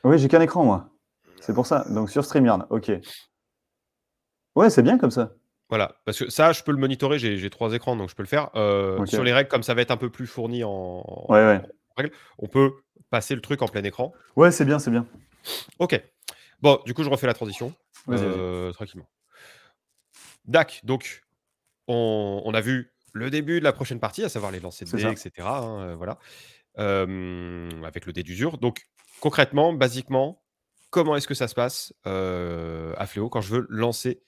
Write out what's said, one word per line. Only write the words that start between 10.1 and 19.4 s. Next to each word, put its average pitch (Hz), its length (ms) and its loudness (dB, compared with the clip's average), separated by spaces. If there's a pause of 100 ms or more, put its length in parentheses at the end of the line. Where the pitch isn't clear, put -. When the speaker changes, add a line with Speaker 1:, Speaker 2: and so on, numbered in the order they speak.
Speaker 2:
plus 123 160 -12
fourni 117 360 -6
en, 104 60 -6
en 92 600 -10
Speaker 1:
Ouais, 107 120 10
ouais. 107 180 6 (360)
Speaker 2:
règles, 147 140 -4 (280)
on 107 80 -8
peut 135 260 2 (360)
passer 120 260 -4
le 113 60 -12
truc 139 200 -6
en 160 60 0
plein 104 160 -6
écran. 120 300 -8 (220)
Speaker 1:
Ouais, 170 160 10
c'est 160 140 2
bien, 147 140 2
c'est 127 120 -2
bien. 117 140 0 (760)
Speaker 2:
Ok. 175 220 0 (600)
Bon, 139 240 8
du 120 80 -8
coup, 156 100 -4
je 143 60 -2
refais 135 180 0
la 123 60 2
transition, 120 400 -8 (340)
Speaker 1:
Vas-y, 120 140 -2
vas-y. 98 60 -2 (100)
Speaker 2:
euh, 90 340 -6
tranquillement. - 380 -16 (1400)